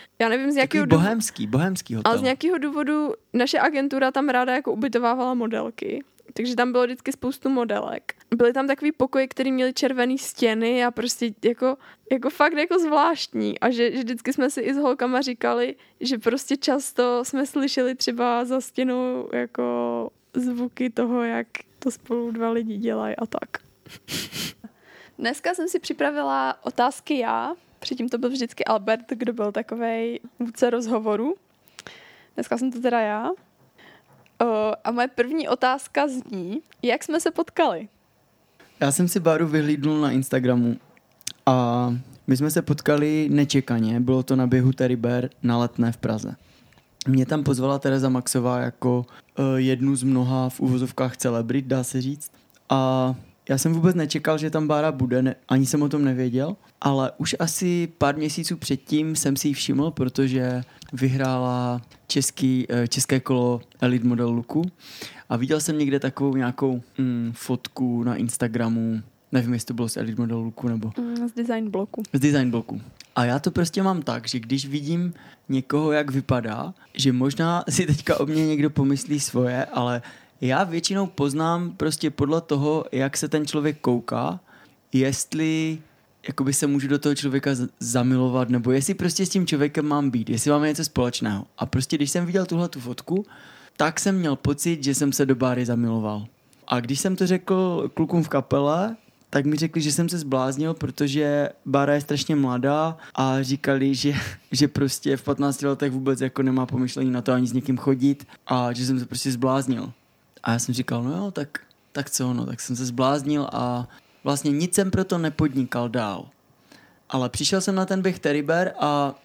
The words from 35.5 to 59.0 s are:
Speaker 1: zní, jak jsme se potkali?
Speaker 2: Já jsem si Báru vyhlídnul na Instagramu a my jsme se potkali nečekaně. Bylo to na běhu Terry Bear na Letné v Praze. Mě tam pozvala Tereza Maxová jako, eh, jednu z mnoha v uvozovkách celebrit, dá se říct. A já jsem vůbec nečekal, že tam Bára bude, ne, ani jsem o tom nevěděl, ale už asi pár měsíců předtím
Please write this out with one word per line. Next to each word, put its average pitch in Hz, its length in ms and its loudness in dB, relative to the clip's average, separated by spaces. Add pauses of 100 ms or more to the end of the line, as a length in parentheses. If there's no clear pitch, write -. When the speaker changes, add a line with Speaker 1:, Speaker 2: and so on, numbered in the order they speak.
Speaker 1:
zní, 214 520 -6 (220)
jak 240 220 0
jsme 320 160 -2
se 339 100 0
potkali? 254 580 0 (920)
Speaker 2:
Já 139 120 2
jsem 180 160 2
si 190 120 0
Báru 160 260 4
vyhlídnul 151 540 2
na 143 100 2
Instagramu 123 640 2 (720)
a 123 480 2 (320)
my 131 100 4
jsme 147 140 0
se 165 120 0
potkali 151 680 2
nečekaně. 120 680 2
Bylo 127 220 2
to 131 140 0
na 127 100 4
běhu 131 260 6
Terry 127 240 0
Bear 123 320 0 (140)
na 120 160 2
Letné 117 340 2
v - 40 -14
Praze. 110 400 -4 (720)
Mě 131 180 4
tam 156 180 0
pozvala 139 340 0
Tereza 135 300 2
Maxová 127 520 0
jako, 123 460 0 (320)
eh, 135 220 2
jednu 131 360 2
z 123 60 -2
mnoha 127 460 2
v - 120 -8
uvozovkách 127 560 0
celebrit, 120 500 0
dá 127 180 0
se 127 180 -2
říct. 143 280 -6 (380)
A 131 460 2 (340)
já 135 100 2
jsem 160 160 2
vůbec 175 220 4
nečekal, 156 420 0
že 156 120 -4
tam 156 180 0
Bára 151 240 2
bude, 127 300 0
ne, 131 120 2 (140)
ani 131 180 4
jsem 147 160 0
o 143 60 2
tom 147 160 0
nevěděl, 131 520 0 (240)
ale 135 380 2
už - 200 -4
asi 175 500 0 (100)
pár 143 180 2
měsíců 156 400 -4
předtím 151 600 -2